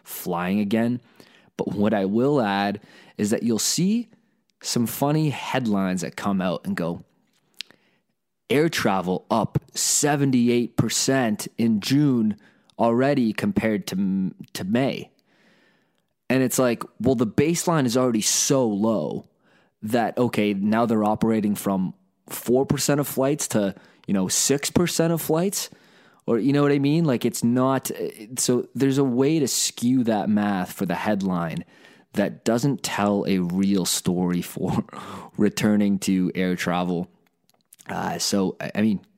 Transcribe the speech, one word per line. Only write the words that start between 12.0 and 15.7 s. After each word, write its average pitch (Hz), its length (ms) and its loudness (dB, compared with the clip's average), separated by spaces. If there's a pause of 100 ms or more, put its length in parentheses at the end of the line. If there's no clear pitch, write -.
already 120 540 2
compared 101 560 -2
to 95 80 -6
M-, 95 380 0 (200)
to 101 100 -8
May." 113 460 -2 (1160)